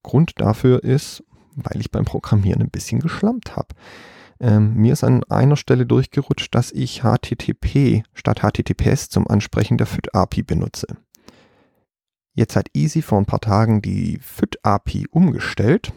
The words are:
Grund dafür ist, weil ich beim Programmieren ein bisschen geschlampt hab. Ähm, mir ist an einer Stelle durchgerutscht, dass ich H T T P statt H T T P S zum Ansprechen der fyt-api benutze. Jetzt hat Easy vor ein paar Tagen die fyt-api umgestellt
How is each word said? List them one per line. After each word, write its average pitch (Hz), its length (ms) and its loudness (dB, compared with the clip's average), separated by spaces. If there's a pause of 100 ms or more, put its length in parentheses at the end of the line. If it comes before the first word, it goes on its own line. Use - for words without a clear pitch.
Grund - 400 0
dafür 113 420 2
ist, - 400 -2 (320)
weil - 240 -8
ich - 120 -8
beim 110 140 -2
Programmieren - 580 0
ein - 80 -4
bisschen 110 300 -4
geschlampt 214 540 -4
hab. - 180 -8 (680)
Ähm, 107 340 4
mir 120 200 4
ist - 100 0
an 123 220 4
einer 131 320 4
Stelle 127 280 2
durchgerutscht, - 720 -2
dass - 160 0
ich - 320 -6
H 113 160 2
T - 160 -6
T - 180 -6
P 117 480 2 (140)
statt - 260 -2
H 104 80 2
T - 140 -4
T - 100 -2
P - 160 0
S - 200 -2
zum - 180 0
Ansprechen 107 500 0
der 107 80 2
fyt-api - 560 -2
benutze. - 460 -4 (1500)
Jetzt 120 220 -2
hat 98 180 0
Easy 151 280 0
vor - 160 0
ein 104 80 2
paar - 160 -4
Tagen 107 400 2
die 98 400 -4
fyt-api - 920 -4
umgestellt 160 840 0